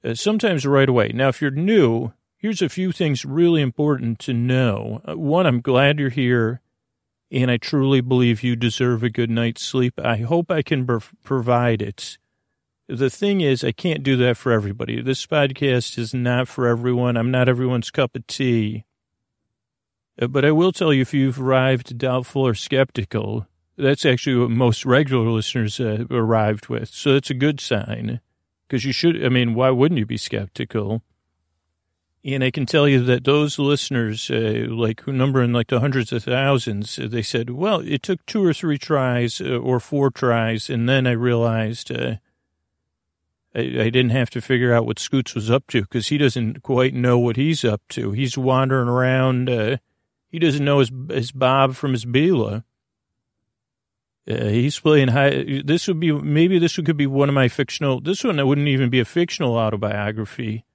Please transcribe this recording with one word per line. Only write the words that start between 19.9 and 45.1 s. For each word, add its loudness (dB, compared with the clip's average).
Uh, 0
but 0
I 6
will 4
tell 0
you, 4
if -2
you've 0
arrived 0
doubtful -2
or 2
skeptical, -2
that's 0
actually 2
what 2
most 2
regular 2
listeners, -4
uh, -2
arrived 0
with. -6
So 0
that's -2
a -4
good 0
sign, -6
'cause -4
you -4
should, 0
I 2
mean, 0
why 2
wouldn't 2
you 0
be -6
skeptical? -6
And -2
I 2
can -4
tell 4
you 6
that 2
those 2
listeners, -2
uh, -2
like, -2
who -6
number 2
in, 2
like, 0
the 0
hundreds -2
of -6
thousands, -2
uh, -6
they -4
said, -4
"Well, -2
it -4
took -6
two -2
or 4
three -2
tries, -2
uh, -4
or -2
four 0
tries, 0
and -2
then 2
I 2
realized, 0
uh, -4
I, -4
I -2
didn't 2
have 0
to -8
figure 2
out 4
what -4
Scoots -4